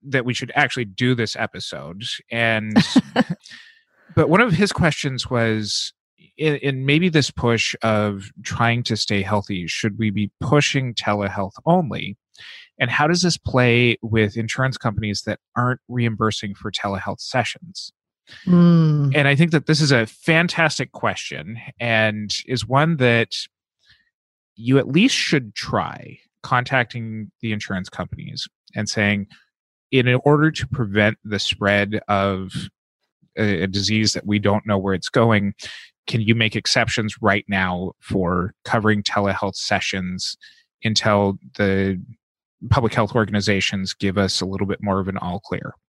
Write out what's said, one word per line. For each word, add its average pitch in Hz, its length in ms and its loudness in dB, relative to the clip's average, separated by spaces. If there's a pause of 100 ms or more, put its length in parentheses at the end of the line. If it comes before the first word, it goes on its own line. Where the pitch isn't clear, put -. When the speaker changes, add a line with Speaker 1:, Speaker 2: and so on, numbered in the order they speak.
Speaker 1:
that 131 200 -2
we 123 80 -2
should 117 220 -8
actually 131 300 0
do 123 300 0
this 113 220 -4
episode. 90 640 -8 (260)
And, 113 460 0 (720)
Speaker 2:
<laughs> - 720 -16
Speaker 1:
but 156 120 4
one 180 140 6
of 240 100 4
his 185 220 2
questions 143 560 -2
was, 110 640 -2 (500)
in, 156 140 0
in 131 280 -2
maybe 160 240 4
this 151 220 2
push - 500 0
of 107 480 0 (140)
trying 117 400 0
to 110 140 -2
stay 101 240 -2
healthy, 98 460 -4
should 104 300 -4
we 110 140 0
be 101 180 -2 (120)
pushing 135 520 0
telehealth 101 600 -4 (100)
only? 156 520 -2 (600)
And 120 120 0
how 147 160 2
does 175 140 2
this 175 160 0
play 120 640 4
with 110 340 0
insurance 120 420 -4
companies 104 480 -4
that 107 140 -6 (160)
aren't 123 320 0
reimbursing 110 680 -2
for - 160 -10
telehealth 98 500 -6
sessions? - 720 -6 (520)
Speaker 2:
Mm. 165 720 6
Speaker 1:
And 143 120 4
I 139 80 4
think 160 160 4
that 160 160 0
this 151 120 2
is 147 120 4
a 117 140 4
fantastic 160 840 0
question 95 680 -8 (220)
and 110 540 0 (120)
is 120 220 -4
one 151 300 2
that 117 340 4 (1200)
you 120 220 2
at 131 100 2
least 185 280 4
should 127 400 -2
try - 640 -6 (240)
contacting 117 920 -2 (100)
the 113 120 -4
insurance 98 360 -6
companies - 580 -10 (280)
and 107 140 -4
saying, 101 380 0 (640)
"In 127 160 4 (160)
order 151 280 4
to - 160 -6
prevent 104 560 2
the 104 160 -4
spread 101 680 0
of 98 460 0 (840)
a, 98 260 0
a 98 40 -2
disease 104 460 0
that - 120 -8
we 104 140 2
don't 101 260 0
know 104 120 0
where 95 160 0
it's 90 160 -6
going, 110 440 4 (540)
can 117 140 -2
you 110 140 2
make 113 200 0
exceptions 113 680 -2
right 104 260 2
now 92 520 -2
for 90 540 -2 (120)
covering 107 380 2
telehealth 101 520 -2
sessions 92 840 -4 (460)
until 101 540 2 (200)
the 98 440 0 (680)
public 123 240 2
health 110 220 0
organizations 98 800 0
give 98 240 -2
us 95 240 0
a 92 40 -4
little 95 220 -4
bit 98 140 -4
more 98 180 0
of 92 80 -4
an 95 100 -6
all 90 220 -6
clear?" - 340 -10 (160)